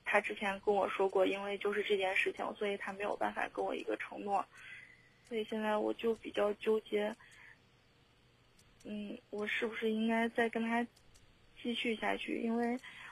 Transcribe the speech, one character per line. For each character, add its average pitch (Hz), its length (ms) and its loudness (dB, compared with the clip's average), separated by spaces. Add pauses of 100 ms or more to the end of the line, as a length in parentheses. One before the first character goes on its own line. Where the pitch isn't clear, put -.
他 - 160 4
之 208 140 -4
前 196 280 -2
跟 208 120 2
我 202 160 4
说 196 180 2
过， 190 200 4
因 190 160 0
为 202 160 -4
就 202 120 0
是 208 120 0
这 208 120 2
件 190 200 2
事 190 180 2
情， - 100 -4 (120)
所 214 120 -2
以 202 80 0
他 202 180 -6
没 196 100 -6
有 208 120 0
办 - 160 0
法 214 220 -4
跟 196 100 -2
我 190 120 -2
一 - 80 -6
个 - 140 -2
承 - 240 -10
诺。 202 220 0 (840)
所 233 100 -4
以 214 60 -2
现 220 180 -4
在 214 160 2
我 214 160 0
就 226 220 0
比 - 160 -12
较 208 220 2
纠 220 260 2
结， 208 360 -2 (1700)
嗯， 208 340 -6 (120)
我 208 160 -4
是 214 220 0
不 220 80 -4
是 226 160 2
应 220 160 4
该 226 220 4
再 233 200 2
跟 226 140 -2
他 233 220 2 (760)
继 240 140 -2
续 226 200 0
下 196 220 0
去？ - 240 -2
因 233 160 2
为 240 220 2 (320)